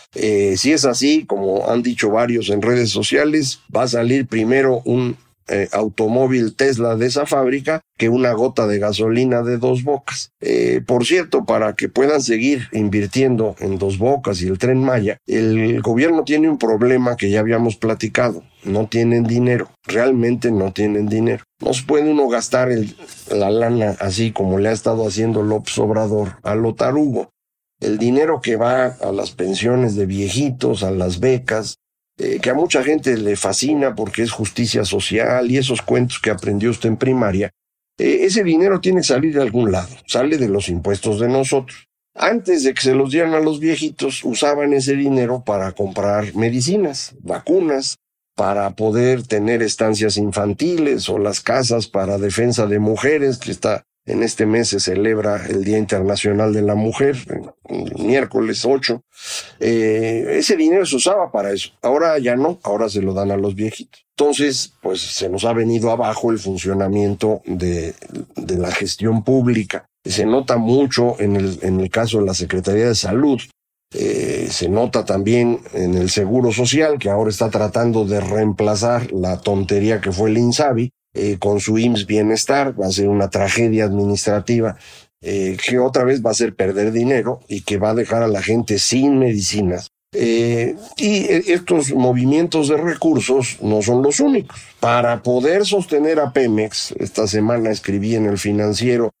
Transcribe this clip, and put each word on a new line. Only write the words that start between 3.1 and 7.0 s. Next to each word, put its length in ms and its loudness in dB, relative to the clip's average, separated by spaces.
va 80 2
a 60 0
salir 400 0
primero 560 2
un, 320 0
eh, 260 -2
automóvil 840 0
Tesla 420 0
de 80 0